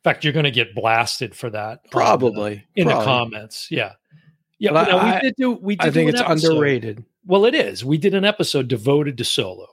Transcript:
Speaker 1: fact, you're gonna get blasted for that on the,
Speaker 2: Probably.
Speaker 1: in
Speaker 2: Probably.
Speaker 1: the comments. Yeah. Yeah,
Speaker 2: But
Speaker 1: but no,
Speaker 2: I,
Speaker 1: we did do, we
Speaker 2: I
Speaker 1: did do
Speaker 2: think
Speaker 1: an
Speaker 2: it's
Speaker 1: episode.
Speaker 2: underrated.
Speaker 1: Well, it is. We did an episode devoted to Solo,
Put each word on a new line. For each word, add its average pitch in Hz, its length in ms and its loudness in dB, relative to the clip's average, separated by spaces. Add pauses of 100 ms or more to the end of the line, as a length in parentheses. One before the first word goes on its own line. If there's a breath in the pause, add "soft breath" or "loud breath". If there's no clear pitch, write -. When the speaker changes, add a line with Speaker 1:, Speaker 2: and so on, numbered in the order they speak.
Speaker 1:
fact, 156 220 0
you're 147 80 0
gonna 156 180 0
get 120 240 -2
blasted 113 600 0
for 123 140 -10
that 107 200 -8
on 117 140 -14
the, - 60 -20
Speaker 2:
Probably. 104 760 0 (100)
Speaker 1:
in 185 100 2
Speaker 2:
Probably. 123 140 2
Speaker 1:
the 110 60 0
comments. 113 640 -4
Yeah. 113 220 -4 (640 soft breath)
Yeah, - 120 0
Speaker 2:
But 156 160 4
Speaker 1:
but 185 40 2
no, 185 60 4
Speaker 2:
I, - 180 2
Speaker 1:
we 185 60 -2
did 262 160 -2
do, 254 140 0
we 202 280 -4
Speaker 2:
I 165 60 0
Speaker 1:
did 151 80 0
do 160 60 4
Speaker 2:
think 156 100 4
Speaker 1:
an 240 60 0
Speaker 2:
it's 247 60 2
Speaker 1:
episode. 160 300 2
Speaker 2:
underrated. 120 540 0 (200)
Speaker 1:
Well, 196 200 4
it 254 100 4
is. 208 300 -2
We 147 120 2
did 180 160 0
an 190 100 0
episode 151 460 0
devoted 139 480 0
to 117 80 -4
Solo, 95 480 -6